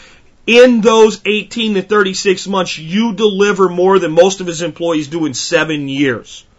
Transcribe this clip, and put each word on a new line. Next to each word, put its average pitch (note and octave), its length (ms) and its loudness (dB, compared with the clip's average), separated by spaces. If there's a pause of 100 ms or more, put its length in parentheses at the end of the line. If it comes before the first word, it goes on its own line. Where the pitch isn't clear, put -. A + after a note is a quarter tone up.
(460)
In A#3+ 340 6
those A3 460 4
eighteen G#3+ 480 -4
to F#3 80 -2
thirty-six F#3+ 640 -2
months, F#3 320 -4
you G3 340 -4
deliver G3 560 0
more F#3 300 2
than E3 140 -2
most F#3 280 2
of F#3 60 -8
his E3 160 -8
employees D#3+ 460 -4
do D#3+ 180 -4
in C3 80 -6
seven D#3 540 -4
years. C3+ 560 -4 (140)